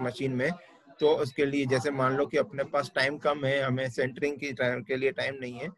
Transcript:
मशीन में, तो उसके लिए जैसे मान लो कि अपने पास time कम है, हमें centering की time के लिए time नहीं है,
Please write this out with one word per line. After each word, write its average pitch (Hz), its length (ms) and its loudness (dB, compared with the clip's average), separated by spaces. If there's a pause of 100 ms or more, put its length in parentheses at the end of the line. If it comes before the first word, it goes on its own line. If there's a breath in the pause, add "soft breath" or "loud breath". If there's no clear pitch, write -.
मशीन 127 300 -2
में, 127 180 0 (500 loud breath)
तो 151 160 6
उसके 143 300 0
लिए 139 200 0
जैसे 131 240 2
मान 131 260 2
लो 143 100 2
कि 151 100 -4
अपने 139 280 0
पास 139 300 -2
time 143 240 0
कम 147 260 0
है, 135 180 2
हमें 131 280 0
centering 135 500 -2
की 143 120 -4
time 123 300 0
के 131 140 -2
लिए 131 160 2
time 131 220 -4
नहीं 127 200 -8
है, 131 240 -8